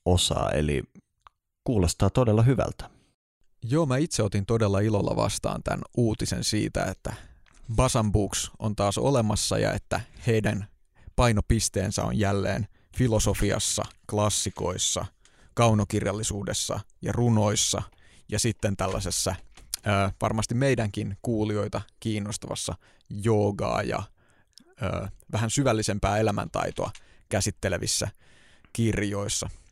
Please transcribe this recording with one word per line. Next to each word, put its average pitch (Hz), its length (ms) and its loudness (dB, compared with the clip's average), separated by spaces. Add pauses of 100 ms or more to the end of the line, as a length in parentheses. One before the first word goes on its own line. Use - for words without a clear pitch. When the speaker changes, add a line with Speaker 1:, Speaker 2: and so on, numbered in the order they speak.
Speaker 1:
osaa, - 460 2
eli 73 320 0 (800)
kuulostaa 101 460 2
todella 117 340 4
hyvältä. - 460 0 (800)
Speaker 2:
Joo, 156 160 2
mä 127 120 0
itse 147 260 0
otin 101 220 0
todella 107 340 2
ilolla 104 360 2
vastaan - 480 -2
tän - 180 -4 (160)
uutisen 113 460 0
siitä, 104 400 -2
että - 300 -6 (640)
Basam 113 360 4
Books 101 480 0
on 107 160 -2
taas 101 220 0
olemassa 107 600 2
ja 104 160 2
että - 280 -4 (260)
heidän 110 400 0 (480)
painopisteensä 107 880 2
on 113 160 0
jälleen 101 480 0 (300)
filosofiassa, 107 840 2 (260)
klassikoissa, 101 960 -2 (480)
kaunokirjallisuudessa 104 1300 0 (220)
ja 110 100 -4
runoissa 107 680 2 (500)
ja 104 80 -2
sitten 104 380 -2
tällaisessa, 95 580 -2 (420)
ö, 98 340 0 (100)
varmasti 110 340 0
meidänkin 113 640 0
kuulijoita 107 600 -2 (180)
kiinnostavassa 107 720 -4 (360)
joogaa 104 720 2
ja, 104 220 -2 (800)
ö, 95 240 -2 (240)
vähän 113 180 0
syvällisempää 107 680 0
elämäntaitoa 101 760 -2 (380)
käsittelevissä 98 800 -2 (640)
kirjoissa. 104 760 0 (220)